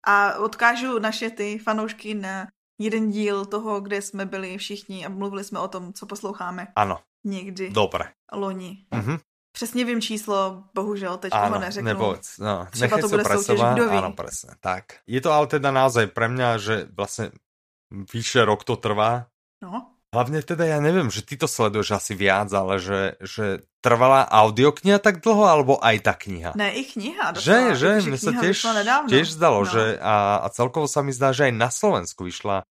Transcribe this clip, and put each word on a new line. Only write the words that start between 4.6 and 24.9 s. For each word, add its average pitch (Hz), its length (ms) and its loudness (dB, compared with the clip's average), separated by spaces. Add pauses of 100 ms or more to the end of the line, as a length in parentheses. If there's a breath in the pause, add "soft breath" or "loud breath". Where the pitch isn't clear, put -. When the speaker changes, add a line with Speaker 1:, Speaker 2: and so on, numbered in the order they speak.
Speaker 1:
a - 20 -10
mluvili 196 360 -8
jsme 196 160 -10
o 185 80 -6
tom, 185 240 -12
co - 140 -18
posloucháme. 196 720 -10
Speaker 2:
Ano. 98 220 0 (260)
Speaker 1:
Někdy 190 460 -8
Speaker 2:
Dobre. 101 380 0 (240)
Speaker 1:
loni. 190 600 -10
Speaker 2:
Mhm. 120 240 -4 (340)
Speaker 1:
Přesně 247 320 -4
vím 240 160 -2
číslo, 202 640 -4 (100)
bohužel, 196 440 -6
teď 185 140 -6
Speaker 2:
Áno, 104 180 2
Speaker 1:
ho 147 100 -2
neřeknu. 190 240 -8
Speaker 2:
neboť, 104 360 -2 (160)
no, 95 340 -4
Speaker 1:
Třeba 120 160 -2
Speaker 2:
nechaj 202 160 2
Speaker 1:
to 220 60 0
Speaker 2:
si 202 40 0
Speaker 1:
bude 208 120 2
Speaker 2:
pre 208 100 0
Speaker 1:
soutěž, 202 240 0
Speaker 2:
seba. 120 160 4
Speaker 1:
kdo 240 100 2
ví. 208 140 0
Speaker 2:
Áno, 95 160 -2
presne, - 460 -14
tak. - 460 -8
Je 120 140 -2
to 156 120 0
ale 151 140 4
teda 139 240 0
naozaj 127 360 4
pre 113 220 -2
mňa, 123 280 0
že 107 180 -2 (140)
vlastne 101 460 -6 (560)
vyše 113 560 2
rok 104 180 2
to 117 120 -2
trvá. 110 500 -2 (320)
Speaker 1:
No. 214 320 -14 (200)
Speaker 2:
Hlavne 123 300 -2
teda, 165 240 -4
ja 156 140 0
neviem, 156 280 2
že 107 160 -6
ty - 120 -14
to 143 120 -2
sleduješ 107 460 0
asi 104 220 -4
viac, 98 340 4
ale 95 300 0
že, 95 220 -2 (200)
že 104 260 -8 (320)
trvala 127 460 6
audiokniha 127 760 6